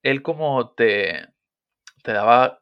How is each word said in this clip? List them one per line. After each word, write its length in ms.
él 180
como 520
te, 540
te 100
daba, 480